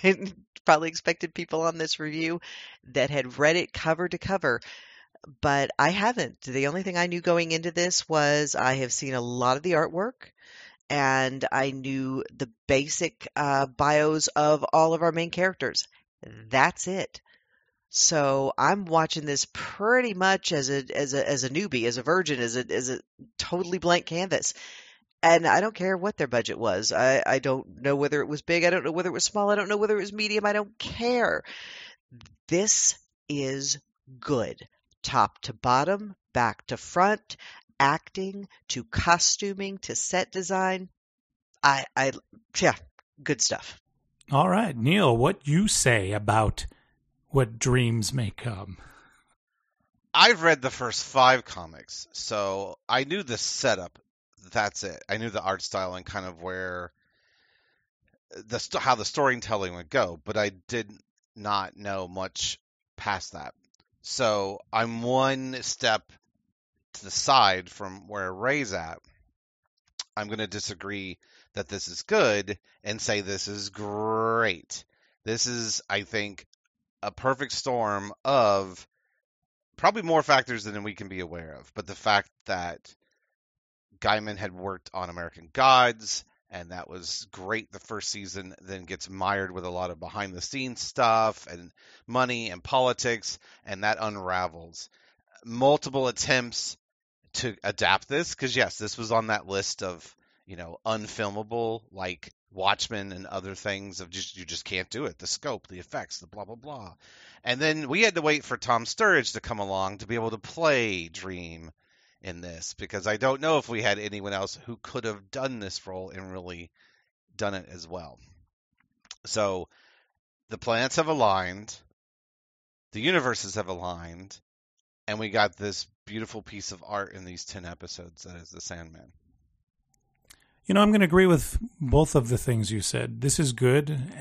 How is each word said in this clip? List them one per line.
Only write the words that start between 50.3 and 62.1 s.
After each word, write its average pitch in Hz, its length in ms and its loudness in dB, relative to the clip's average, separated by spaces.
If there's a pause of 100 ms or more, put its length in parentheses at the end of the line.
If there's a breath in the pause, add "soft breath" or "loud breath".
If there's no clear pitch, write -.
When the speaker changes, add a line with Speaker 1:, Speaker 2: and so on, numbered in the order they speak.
Speaker 3:
read 160 180 6
the 131 80 0
first 120 340 -4
five 127 400 6
comics, - 720 -14
so 98 640 -4 (100)
I 127 160 2
knew 170 180 -4
the 123 160 -4
setup. 95 600 -2 (520)
That's 104 320 -2
it. 90 240 -10
I 101 100 -2
knew 113 120 -4
the 101 140 -4
art 95 180 -2
style 92 320 -4
and 90 120 -12
kind 95 200 -8
of 85 160 -12
where 90 500 -8 (1400)
the 110 220 -8
st-, - 240 -4
how 131 140 4
the 104 100 -4
storytelling 110 680 0
would 85 160 -12
go, 92 320 0
but 104 140 -4
I 104 120 2 (180)
did 110 240 -6 (440)
not 101 420 -2
know 98 300 -6
much 95 520 -6 (380)